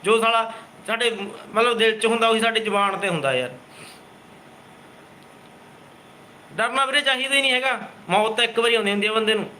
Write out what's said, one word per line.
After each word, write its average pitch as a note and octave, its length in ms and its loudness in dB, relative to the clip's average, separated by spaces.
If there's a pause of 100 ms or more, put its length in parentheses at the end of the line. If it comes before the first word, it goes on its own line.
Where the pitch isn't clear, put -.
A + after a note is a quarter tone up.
ਜੋ A3 160 4
ਸਾਲਾ A3+ 340 0 (340)
ਸਾਡੇ A3+ 300 -2 (360)
ਮਤਲਬ A#3 240 2
ਦਿਲ A3 220 2
'ਚ A3+ 60 -2
ਹੁੰਦਾ A3+ 220 2
ਉਹੀ A3 120 2
ਸਾਡੀ A3+ 200 0
ਜ਼ੁਬਾਨ G3+ 380 0
'ਤੇ G3 100 -2
ਹੁੰਦਾ C#3+ 260 0
ਯਾਰ। B2+ 180 -2 (3000)
ਡਰਨਾ B3 320 0
ਵੀਰੇ C4+ 160 0
ਚਾਹੀਦਾ C4+ 340 0
ਹੀ C#4 60 4
ਨਹੀਂ C4+ 100 2
ਹੈਗਾ। B3+ 280 0 (300)
ਮੌਤ G#3+ 260 2
ਤਾਂ A#3 80 0
ਇੱਕ A3+ 160 0
ਵਾਰੀ A#3 160 2
ਆਉਂਦੀ G3+ 160 0
ਹੁੰਦੀ G3+ 160 0
ਆ G#3+ 60 0
ਬੰਦੇ A3 200 2
ਨੂੰ। G#3 160 -2 (100)